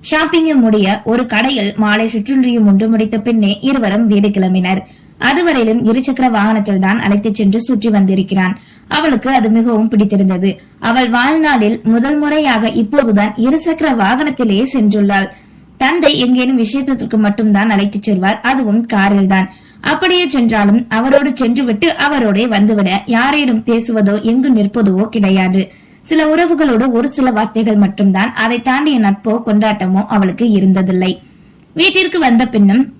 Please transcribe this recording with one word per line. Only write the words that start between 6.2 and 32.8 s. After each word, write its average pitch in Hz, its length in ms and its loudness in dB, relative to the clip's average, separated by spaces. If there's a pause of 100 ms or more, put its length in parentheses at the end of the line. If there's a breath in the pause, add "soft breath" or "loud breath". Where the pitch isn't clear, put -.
வாகனத்தில் 208 560 0
தான் 202 120 0
அழைத்து 208 360 0
சென்று 208 260 0
சுற்றி 233 300 -2
வந்திருக்கிறான். 190 640 0 (340 loud breath)
அவளுக்கு 285 420 -2
அது 226 200 2
மிகவும் 226 380 2
பிடித்திருந்தது. 196 640 0 (280 loud breath)
அவள் 240 300 0
வாழ்நாளில் 247 760 0
முதல் 240 340 0
முறையாக 294 520 0
இப்போதுதான் 214 680 0
இருசக்கர 311 580 -2
வாகனத்திலேயே 233 760 0
சென்றுள்ளாள். 202 560 0 (560 loud breath)
தந்தை 294 340 0
எங்கேனும் 254 380 0
விசேஷத்திற்கு 247 640 -4
மட்டும்தான் 208 520 0
அழைத்துச் 202 320 -2
செல்வார், 202 400 -2
அதுவும் 233 440 0
காரில் 202 400 0
தான். 190 220 0 (320 loud breath)
அப்படியே 359 480 0
சென்றாலும் 226 600 0
அவரோடு 269 420 0
சென்றுவிட்டு 247 580 0 (200)
அவரோடே 233 380 0
வந்துவிட, 208 440 0 (160)
யாரிடம் 247 580 0
பேசுவதோ 220 580 0
எங்கு 254 300 0
நிற்பதுவோ 202 520 2
கிடையாது. 190 680 0 (300 loud breath)
சில 320 240 0
உறவுகளோடு 302 640 0
ஒரு 233 180 0
சில 254 220 -2
வார்த்தைகள் 214 460 -2
மட்டும்தான், 196 580 0
அதை 233 280 -2
தாண்டிய 269 360 0
நட்போ 214 480 -2
கொண்டாட்டமோ 190 600 0
அவளுக்கு 196 400 0
இருந்ததில்லை. 185 720 0 (560 loud breath)
வீட்டிற்கு 370 440 0
வந்த 247 300 2
பின்னும் 214 520 2